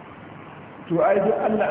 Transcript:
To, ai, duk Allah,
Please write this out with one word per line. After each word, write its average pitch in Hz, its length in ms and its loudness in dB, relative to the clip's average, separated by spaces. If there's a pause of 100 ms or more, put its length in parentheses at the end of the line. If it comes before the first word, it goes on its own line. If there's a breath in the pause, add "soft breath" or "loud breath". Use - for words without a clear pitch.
(880)
To, 165 140 2
ai, 196 180 6
duk 208 160 2
Allah, 214 340 2